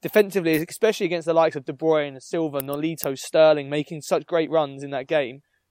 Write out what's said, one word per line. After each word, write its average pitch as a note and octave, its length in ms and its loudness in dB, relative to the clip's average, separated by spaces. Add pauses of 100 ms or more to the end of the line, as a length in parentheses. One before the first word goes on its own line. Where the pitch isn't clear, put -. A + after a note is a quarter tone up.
defensively, F3+ 540 2
especially G3+ 500 0
against E3 200 -4
the E3 80 0
likes D#3+ 220 2
of C#3 80 -10
De E3+ 80 -8
Bruyne, D3 500 0
Silva, D#3 380 -4
Nolito, C#3+ 580 -6
Sterling, D#3 500 4
making D3 340 -6
such E3 240 -2
great E3 240 0
runs C#3 320 -2
in C#3+ 80 -10
that C#3 160 -8
game, C#3+ 360 -2 (280)